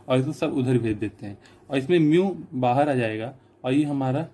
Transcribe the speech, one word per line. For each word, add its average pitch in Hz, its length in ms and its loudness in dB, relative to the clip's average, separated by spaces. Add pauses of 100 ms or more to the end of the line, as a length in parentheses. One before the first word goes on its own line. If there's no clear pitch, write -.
और 131 100 2
इसको 143 160 -2
सब 156 200 -2
उधर 127 240 2
भेज 110 200 0
देते 104 280 -8
हैं 101 120 -14 (320)
और 139 80 -2
इसमें 139 220 2
म्यू 160 240 4 (300)
बाहर 127 340 2
आ 143 60 0
जाएगा 113 400 -4 (300)
और 127 80 0
ये 147 120 2
हमारा 139 380 -2 (120)